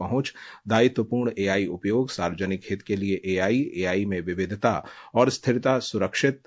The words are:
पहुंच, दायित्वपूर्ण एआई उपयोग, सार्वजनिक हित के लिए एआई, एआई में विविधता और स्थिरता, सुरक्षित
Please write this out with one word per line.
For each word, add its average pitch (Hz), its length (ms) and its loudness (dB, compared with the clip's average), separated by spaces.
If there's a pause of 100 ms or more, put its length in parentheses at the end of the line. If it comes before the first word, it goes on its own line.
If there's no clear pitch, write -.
पहुंच, 123 340 -2 (340)
दायित्वपूर्ण 120 680 4
एआई 98 280 2
उपयोग, 107 440 0
सार्वजनिक 92 600 -2
हित 98 120 -4
के 104 140 -2
लिए 98 300 0
एआई, 101 500 0
एआई 92 280 0
में 95 160 -2
विविधता 90 680 -2 (280)
और 127 160 6
स्थिरता, 127 480 0
सुरक्षित - 680 0